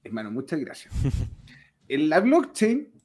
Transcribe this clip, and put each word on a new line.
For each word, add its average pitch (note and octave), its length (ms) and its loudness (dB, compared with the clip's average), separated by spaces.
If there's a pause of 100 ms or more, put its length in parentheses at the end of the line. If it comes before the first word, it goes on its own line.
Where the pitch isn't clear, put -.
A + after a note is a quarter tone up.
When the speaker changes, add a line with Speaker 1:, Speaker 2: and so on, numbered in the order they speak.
Speaker 1:
hermano, G#2+ 260 -8
muchas C3 300 -6
gracias. - 320 -12
Speaker 2:
<laughs> - 960 -4
Speaker 1:
En D3 180 0
la D#3+ 140 4
blockchain C4 720 2 (120)